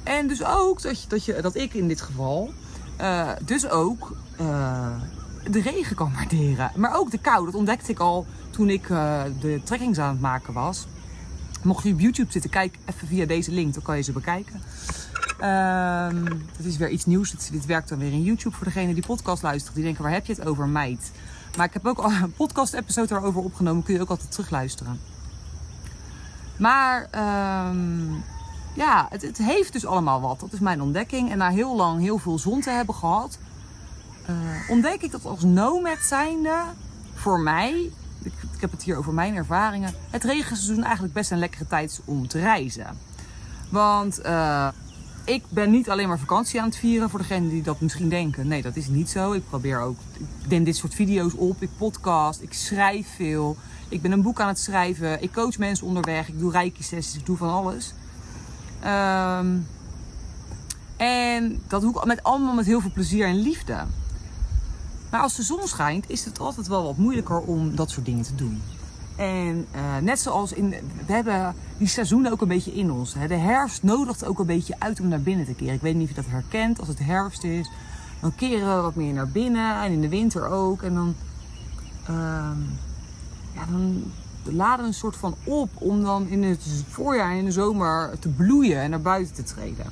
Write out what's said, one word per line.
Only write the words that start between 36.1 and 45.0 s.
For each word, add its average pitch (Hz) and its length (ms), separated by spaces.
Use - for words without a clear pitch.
voor 185 260
mij, 226 520
ik, - 120
ik - 80
heb 185 100
het - 120
hier 175 140
over 151 160
mijn 185 220
ervaringen, 190 580
het 233 140
regenseizoen 226 600
eigenlijk 185 300
best 208 180
een 175 80
lekkere 170 280
tijd 156 240
is - 140
om 139 220
te 156 120
reizen. 165 580
Want, 208 500
eh, 151 480